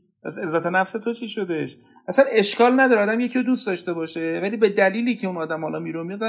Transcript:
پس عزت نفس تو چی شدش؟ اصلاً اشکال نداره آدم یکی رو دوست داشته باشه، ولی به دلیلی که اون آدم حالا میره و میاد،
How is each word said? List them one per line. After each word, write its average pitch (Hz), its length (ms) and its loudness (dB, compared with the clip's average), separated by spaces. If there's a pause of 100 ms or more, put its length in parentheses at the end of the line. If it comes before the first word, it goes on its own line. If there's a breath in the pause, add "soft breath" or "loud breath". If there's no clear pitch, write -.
(240)
پس 165 140 -10
عزت 165 280 -2
نفس 185 260 0
تو 226 220 -4
چی 226 140 -10
شدش؟ 175 500 -6 (300 soft breath)
اصلاً 262 240 6
اشکال 240 480 4
نداره 254 220 6
آدم 214 180 0
یکی 247 200 -2
رو 240 60 0
دوست 254 220 0
داشته 180 260 -4
باشه، 165 500 -4
ولی 202 140 -4
به 214 120 4
دلیلی 202 460 2
که 196 120 -6
اون 180 100 -4
آدم 160 240 -4
حالا 156 180 -4
میره 165 200 -6
و 165 40 -6
میاد، 190 260 -8